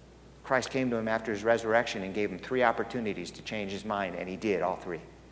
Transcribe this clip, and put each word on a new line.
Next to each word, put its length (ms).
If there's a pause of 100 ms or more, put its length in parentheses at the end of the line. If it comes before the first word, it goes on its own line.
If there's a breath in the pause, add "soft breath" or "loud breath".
(440)
Christ 260
came 220
to 60
him 100
after 240
his 120
resurrection 600
and 100
gave 160
him 100
three 240
opportunities 680
to 100
change 300
his 140
mind, 300
and 120
he 80
did 260
all 140
three. 260 (300)